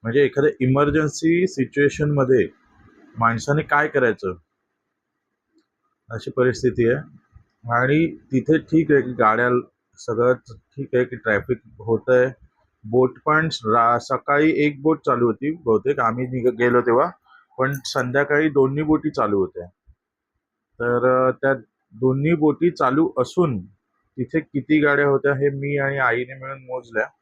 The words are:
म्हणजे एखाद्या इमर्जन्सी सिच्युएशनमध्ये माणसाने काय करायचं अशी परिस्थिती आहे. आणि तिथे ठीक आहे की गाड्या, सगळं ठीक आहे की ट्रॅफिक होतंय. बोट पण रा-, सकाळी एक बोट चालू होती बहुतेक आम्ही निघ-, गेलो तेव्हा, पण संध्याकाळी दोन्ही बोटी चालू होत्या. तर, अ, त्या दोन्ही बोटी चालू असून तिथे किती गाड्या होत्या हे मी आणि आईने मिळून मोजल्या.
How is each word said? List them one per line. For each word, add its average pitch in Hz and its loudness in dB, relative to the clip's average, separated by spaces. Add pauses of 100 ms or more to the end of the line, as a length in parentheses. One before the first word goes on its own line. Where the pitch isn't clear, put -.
म्हणजे 123 2
एखाद्या 143 0
इमर्जन्सी 147 0
सिच्युएशनमध्ये 139 0 (680)
माणसाने 117 0
काय 151 0
करायचं 113 0 (1800)
अशी 113 -10
परिस्थिती 123 0
आहे. 131 0 (760)
आणि 135 0
तिथे 135 -2
ठीक 156 0
आहे 139 4
की 123 -6
गाड्या, 117 2 (480)
सगळं 120 0 (180)
ठीक 131 -14
आहे 127 2
की 123 -6
ट्रॅफिक 110 -2 (220)
होतंय. 123 0 (540)
बोट 123 0
पण 156 0 (160)
रा-, 117 2
सकाळी 143 0
एक 143 -4
बोट 156 0
चालू 120 0
होती 120 -2
बहुतेक 139 -2
आम्ही 123 -2
निघ-, 123 -2
गेलो 123 4
तेव्हा, 123 2 (460)
पण 131 -2 (120)
संध्याकाळी 143 0
दोन्ही 139 0
बोटी 151 0
चालू 104 0
होत्या. 87 -4 (1160)
तर, 127 2
अ, 127 2
त्या 135 -2 (380)
दोन्ही 131 0
बोटी 156 2
चालू 147 0
असून 127 -2 (520)
तिथे 131 -4
किती 151 -2
गाड्या 143 2
होत्या 139 2
हे 139 0
मी 139 -4
आणि 139 -2
आईने 127 -2
मिळून 135 -14
मोजल्या. 123 -6 (160)